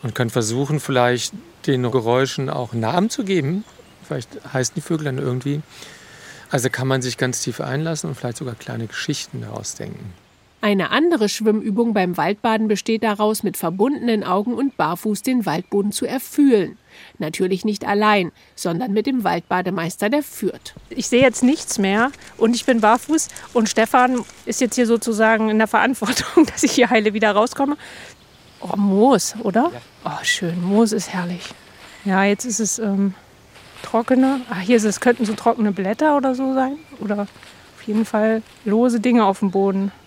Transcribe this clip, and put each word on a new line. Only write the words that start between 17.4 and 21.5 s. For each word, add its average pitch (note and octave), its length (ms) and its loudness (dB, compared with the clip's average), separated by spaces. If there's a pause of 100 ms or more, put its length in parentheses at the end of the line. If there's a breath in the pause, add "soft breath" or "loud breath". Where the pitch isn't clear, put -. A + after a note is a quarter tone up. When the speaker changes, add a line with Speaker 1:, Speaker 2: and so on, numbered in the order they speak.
Speaker 2:
nicht G#3 220 -2
allein, G#3 460 2 (220 soft breath)
sondern F3+ 380 -4
mit G#3+ 140 0
dem C4 160 0
Waldbademeister, F3+ 840 -2
der C#4+ 140 2
führt. - 520 -8 (140)
Speaker 3:
Ich - 200 -6
sehe B3 120 4
jetzt B3+ 220 4
nichts - 360 2